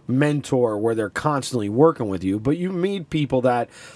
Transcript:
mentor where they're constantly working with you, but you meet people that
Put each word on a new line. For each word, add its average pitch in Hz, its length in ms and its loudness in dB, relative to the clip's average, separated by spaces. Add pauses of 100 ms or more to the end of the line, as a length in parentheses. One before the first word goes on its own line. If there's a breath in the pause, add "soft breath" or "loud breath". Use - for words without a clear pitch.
mentor 131 720 0
where 113 160 0
they're 110 160 -2
constantly 127 600 -2
working 135 400 4
with 95 140 -4
you, 95 140 0
but 135 200 0
you 180 160 -4
meet 185 360 -4
people 139 320 0
that 120 280 2 (260 loud breath)